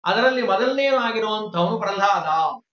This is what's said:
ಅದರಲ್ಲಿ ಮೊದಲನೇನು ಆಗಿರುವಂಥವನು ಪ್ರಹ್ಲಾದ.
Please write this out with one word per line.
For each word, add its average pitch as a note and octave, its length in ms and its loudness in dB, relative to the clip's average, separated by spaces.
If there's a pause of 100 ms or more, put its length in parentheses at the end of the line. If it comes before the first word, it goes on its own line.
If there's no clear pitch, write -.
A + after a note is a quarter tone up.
ಅದರಲ್ಲಿ B3 380 2
ಮೊದಲನೇನು C4 540 2
ಆಗಿರುವಂಥವನು G#3+ 840 -2
ಪ್ರಹ್ಲಾದ. G3 760 0 (160)